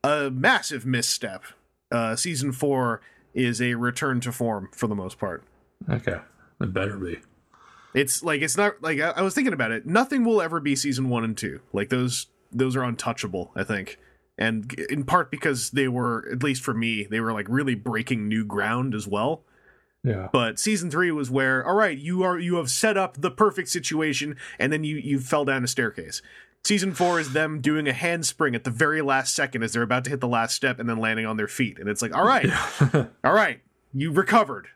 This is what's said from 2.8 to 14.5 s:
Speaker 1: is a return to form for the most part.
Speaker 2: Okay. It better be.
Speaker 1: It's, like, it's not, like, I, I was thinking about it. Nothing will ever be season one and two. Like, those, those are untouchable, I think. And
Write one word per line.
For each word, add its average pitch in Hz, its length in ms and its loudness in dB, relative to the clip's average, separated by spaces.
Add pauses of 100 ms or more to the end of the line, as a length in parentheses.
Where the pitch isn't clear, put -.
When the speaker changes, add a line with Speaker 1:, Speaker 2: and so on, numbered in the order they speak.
Speaker 1:
is 120 280 0
a 123 120 2
return 120 480 0
to 123 100 -4
form 110 400 -2
for - 160 -4
the 107 80 0
most 92 240 -6
part. 92 240 -4 (460)
Speaker 2:
Okay. 98 300 -2 (420)
It 92 120 -2
better 98 240 -2
be. 87 200 -8 (760)
Speaker 1:
It's, 139 300 0
like, 151 180 0
it's 156 140 -2
not, 202 260 2
like, 160 180 0
I, 160 100 0
I 170 120 -2
was 190 120 0
thinking 254 200 2
about 120 180 0
it. 113 140 -4
Nothing 240 380 2
will 226 180 4
ever 165 180 -2
be 143 160 2
season 131 340 0
one 117 140 2
and 110 140 -2
two. 71 220 -6 (140)
Like, 101 160 0
those, 127 380 0 (240)
those 131 240 0
are 135 80 0
untouchable, 113 720 -4
I 95 80 -2
think. 98 340 -4 (400)
And 110 320 -2